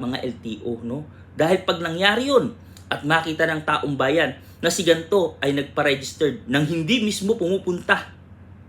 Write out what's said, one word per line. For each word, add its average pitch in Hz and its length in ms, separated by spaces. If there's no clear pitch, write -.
mga 127 240
L 120 160
T 110 240
O, 117 160
no? 127 240
Dahil 170 320
pag 175 160
nangyari 208 480
yun 190 240
at 135 160
makita 160 400
ng 160 240
taong 147 240
bayan 135 480
na 170 80
si 170 160
ganto 165 560
ay 139 80
nagpa-registered 139 960
nang 143 160
hindi 165 400
mismo 208 320
pumupunta 185 800